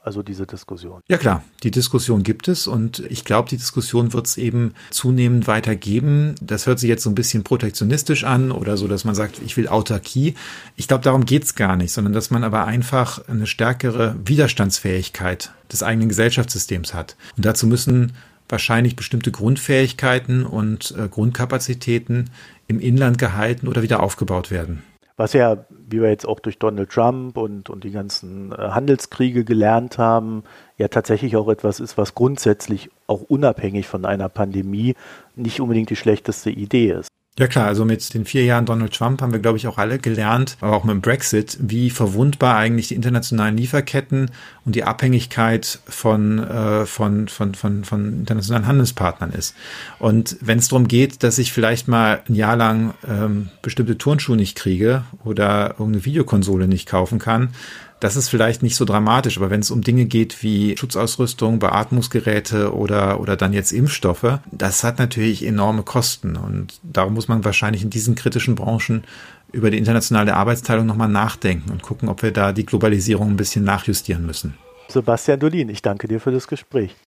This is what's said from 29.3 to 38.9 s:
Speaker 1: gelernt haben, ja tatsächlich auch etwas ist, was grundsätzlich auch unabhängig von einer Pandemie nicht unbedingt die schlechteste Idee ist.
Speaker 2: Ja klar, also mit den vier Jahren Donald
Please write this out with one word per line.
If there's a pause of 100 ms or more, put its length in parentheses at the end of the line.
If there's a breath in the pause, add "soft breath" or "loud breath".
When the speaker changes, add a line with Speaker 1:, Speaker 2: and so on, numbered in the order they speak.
Speaker 1:
gelernt
haben, (340 loud breath)
ja
tatsächlich
auch
etwas
ist,
was
grundsätzlich (180)
auch
unabhängig
von
einer
Pandemie (400 loud breath)
nicht
unbedingt
die
schlechteste
Idee
ist. (320)
Speaker 2:
Ja
klar,
also
mit
den
vier
Jahren
Donald